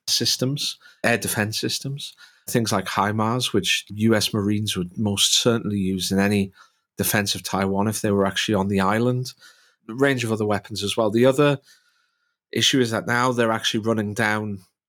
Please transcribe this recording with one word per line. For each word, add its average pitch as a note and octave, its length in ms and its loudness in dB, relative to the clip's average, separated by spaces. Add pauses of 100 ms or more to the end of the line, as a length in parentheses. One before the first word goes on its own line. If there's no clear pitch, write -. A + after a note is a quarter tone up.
systems, - 720 -2 (240)
air A#2 160 2
defense G#2+ 400 -2
systems, - 560 -6 (320)
things A2+ 240 0
like F#2+ 160 0
himars, A2 680 0
which - 360 0
U A2 260 2
S G#2 180 0
Marines G#2 440 -2
would F2+ 200 -6
most G2+ 380 0
certainly A2 440 0
use F#2+ 340 -2
in G2 80 4
any G2+ 320 2 (440)
defense G2+ 380 0
of - 80 -8
Taiwan G2 460 0
if G#2+ 140 -4
they G#2+ 100 2
were G2 120 4
actually G2 300 -2
on G2 140 0
the G2+ 100 0
island, A#2+ 560 0 (540)
a A2+ 60 -12
range C3+ 280 2
of A2+ 80 -2
other G#2+ 160 0
weapons G2+ 380 -4
as G2+ 120 -4
well. A2 140 2
The A#2 160 6
other C#3 320 4 (960)
issue A#2+ 280 2
is A2+ 120 2
that F#2+ 160 -2
now B2 240 2
they're A#2 180 2
actually A2 300 -2
running G#2+ 340 -2
down G#2+ 460 -2 (280)